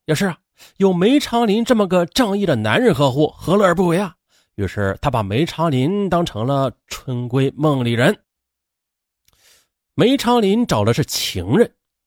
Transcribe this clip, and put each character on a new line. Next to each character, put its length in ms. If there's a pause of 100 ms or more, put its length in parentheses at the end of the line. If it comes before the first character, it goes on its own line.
也 100
是 100
啊， 100 (420)
有 140
梅 280
长 260
林 180
这 120
么 120
个 200
仗 300
义 60
的 120
男 260
人 100
呵 200
护， 160
何 280
乐 80
而 120
不 100
为 140
啊？ 160 (400)
于 120
是 320
他 120
把 100
梅 240
长 240
林 400
当 160
成 200
了 260 (160)
春 420
闺 260
梦 300
里 60
人。 260 (1800)
梅 240
长 240
林 240
找 180
的 80
是 140
情 500
人， 160 (360)